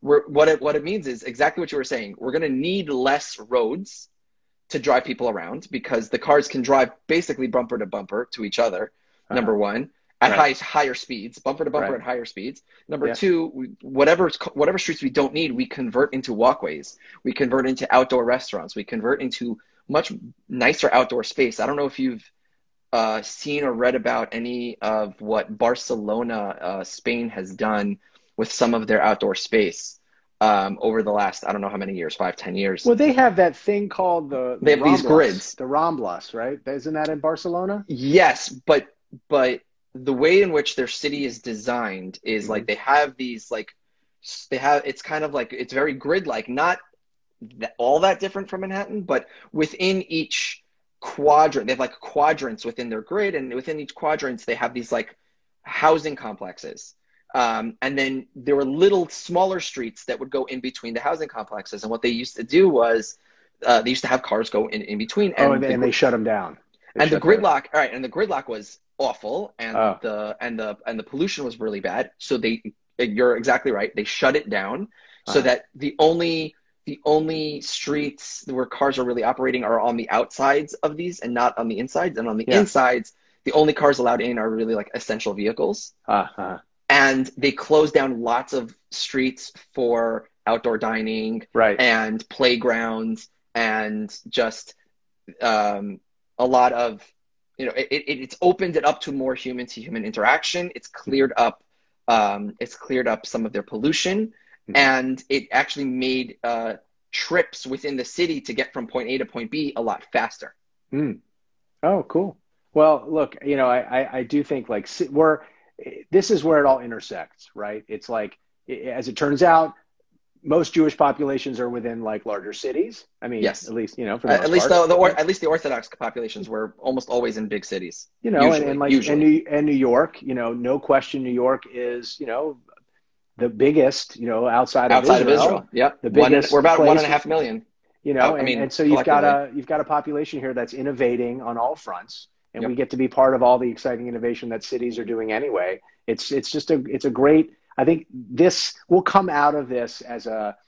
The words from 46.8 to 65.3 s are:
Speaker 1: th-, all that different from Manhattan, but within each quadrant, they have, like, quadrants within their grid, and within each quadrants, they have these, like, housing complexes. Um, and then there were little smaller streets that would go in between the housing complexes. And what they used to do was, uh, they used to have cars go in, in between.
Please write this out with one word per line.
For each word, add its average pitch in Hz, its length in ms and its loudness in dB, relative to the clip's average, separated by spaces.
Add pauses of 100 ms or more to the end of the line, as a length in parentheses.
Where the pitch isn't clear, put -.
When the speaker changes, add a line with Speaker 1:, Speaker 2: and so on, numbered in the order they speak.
Speaker 1:
th-, 113 380 -12
all 135 220 4
that 190 200 2
different 196 300 -8
from 190 120 -8
Manhattan, 196 400 -8
but 139 260 -2 (240)
within 185 500 0
each - 600 -6 (380)
quadrant, 143 680 4
they 127 60 0
have, 127 80 -2
like, 123 200 -6
quadrants 143 640 -2
within 117 240 -8
their 110 140 -6
grid, 196 320 -4
and 131 200 -6
within 151 240 -6
each 143 160 -12
quadrants, 143 520 -4
they 120 80 -2
have 120 180 -4
these, 120 180 -8
like, 113 260 -4 (460)
housing 156 540 2
complexes. - 800 -14 (400)
Um, 113 460 0
and 139 180 -4
then 131 280 -4 (100)
there 135 180 0
were 139 100 2
little 170 440 4
smaller 185 500 -2
streets - 460 -10
that 123 160 -6
would 135 100 -10
go 131 140 -2
in 127 160 -10
between 120 320 -10
the 117 80 -4
housing 160 280 -4
complexes. 104 540 -12
And 110 80 -6
what 117 120 -4
they 123 80 2
used 120 260 -6
to 117 80 -8
do 175 240 6
was, 117 480 2 (480)
uh, 117 160 6
they 113 80 -2
used 131 140 -2
to 135 60 -4
have 127 140 0
cars 110 280 -2
go 110 180 0
in, 107 140 -6
in 104 160 -8
between. 202 400 0